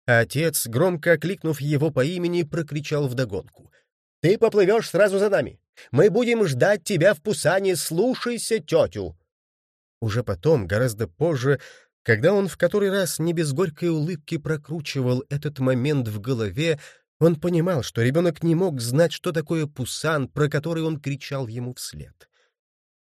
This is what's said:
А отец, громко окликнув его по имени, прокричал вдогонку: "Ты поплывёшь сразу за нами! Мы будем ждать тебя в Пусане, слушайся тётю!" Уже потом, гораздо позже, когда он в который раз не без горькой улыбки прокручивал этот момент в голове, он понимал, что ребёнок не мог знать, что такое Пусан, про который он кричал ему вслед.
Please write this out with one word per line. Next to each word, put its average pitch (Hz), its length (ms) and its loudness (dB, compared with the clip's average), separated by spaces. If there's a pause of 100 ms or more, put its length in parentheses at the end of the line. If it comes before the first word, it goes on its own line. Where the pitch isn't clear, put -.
А 117 140 4
отец, 156 480 0
громко 170 460 2
окликнув 160 480 -2
его 147 280 0
по 143 140 0
имени, 175 400 -2
прокричал 151 640 -4
вдогонку: 117 640 -8 (500)
"Ты 185 160 4
поплывёшь 202 520 4
сразу 190 280 2
за 202 120 2
нами! 151 320 -2 (300)
Мы 170 180 6
будем 226 360 2
ждать 165 380 2
тебя 190 300 4
в - 80 -14
Пусане, 190 560 0
слушайся 226 800 -2
тётю!" 101 580 0 (840)
Уже 110 200 -2
потом, 107 460 0
гораздо 107 400 0
позже, 139 540 0 (420)
когда 117 300 4
он 196 160 0
в - 80 -14
который 196 320 2
раз 190 280 -2
не 165 140 0
без 160 220 -2
горькой 170 360 -2
улыбки 160 480 -4
прокручивал 147 920 -4
этот 147 300 -6
момент 131 500 0
в 107 100 -6
голове, 120 580 -2 (420)
он 165 180 4
понимал, 175 460 0
что - 180 -4
ребёнок 170 420 0
не 170 100 2
мог 160 280 0
знать, 147 320 0
что - 180 -6
такое 160 340 -2
Пусан, 147 640 -4
про 143 220 0
который 160 340 -2
он 160 160 -4
кричал 135 480 -8
ему 123 260 -8
вслед. - 540 -16 (880)